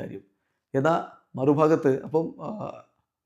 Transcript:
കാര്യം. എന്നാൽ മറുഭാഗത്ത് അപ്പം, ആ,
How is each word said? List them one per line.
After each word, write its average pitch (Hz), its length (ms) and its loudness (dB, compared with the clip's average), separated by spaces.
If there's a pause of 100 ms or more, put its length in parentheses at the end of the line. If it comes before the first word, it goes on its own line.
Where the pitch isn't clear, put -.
കാര്യം. - 200 -12 (540)
എന്നാൽ 156 500 -2 (120)
മറുഭാഗത്ത് 147 640 4
അപ്പം, 156 420 -4
ആ, - 380 -12 (440)